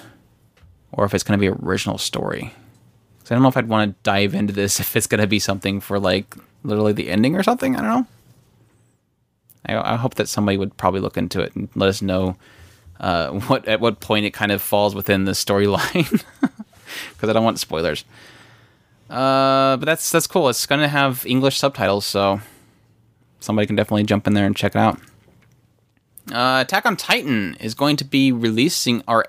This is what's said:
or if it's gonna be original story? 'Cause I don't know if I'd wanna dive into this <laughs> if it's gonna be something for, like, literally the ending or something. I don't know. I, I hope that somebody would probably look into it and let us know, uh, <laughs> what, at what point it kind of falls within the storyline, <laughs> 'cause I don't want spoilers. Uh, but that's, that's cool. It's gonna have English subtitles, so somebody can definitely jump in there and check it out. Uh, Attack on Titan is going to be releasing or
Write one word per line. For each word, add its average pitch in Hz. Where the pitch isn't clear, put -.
or 104
if 101
it's 90
gonna 101
be 98
original 98
story? -
'Cause -
I 117
don't 127
know 131
if 127
I'd 120
wanna 107
dive 101
into 104
this 98
<laughs> -
if -
it's 110
gonna 107
be 101
something 98
for, 101
like, 95
literally 107
the -
ending 117
or 190
something. 247
I -
don't 220
know. 240
I, -
I -
hope 120
that 107
somebody 98
would 98
probably 92
look 98
into 92
it -
and 101
let 98
us 98
know, 92
uh, 85
<laughs> 101
what, 131
at 110
what 113
point 107
it 98
kind 101
of 98
falls 104
within 98
the 95
storyline, 101
<laughs> -
'cause 110
I 110
don't 113
want 113
spoilers. 80
Uh, 135
but 139
that's, 160
that's 165
cool. 156
It's -
gonna 147
have 139
English 131
subtitles, 101
so 98
somebody 107
can 107
definitely 104
jump 104
in 104
there 101
and 101
check -
it 107
out. 107
Uh, 127
Attack 208
on 202
Titan 123
is 110
going 143
to 139
be 135
releasing 117
or 113